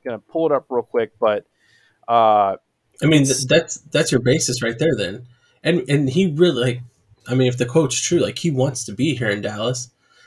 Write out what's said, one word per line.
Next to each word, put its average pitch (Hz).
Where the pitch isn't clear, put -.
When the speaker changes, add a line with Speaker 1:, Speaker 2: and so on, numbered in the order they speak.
Speaker 1:
gonna 120
pull 160
it 147
up 135
real 123
quick, 113
but, 107
uh, 107
Speaker 2:
I 147
mean, 151
th-, 135
Speaker 1:
it's 135
Speaker 2:
that's, -
that's -
your 131
basis 123
right 117
there 151
then. 101
And, 165
and 143
he 170
really, 147
like, 123
I 127
mean, 127
if 123
the 127
quote's 143
true, 175
like, 101
he 175
wants 135
to 104
be 151
here 117
in 104
Dallas. 107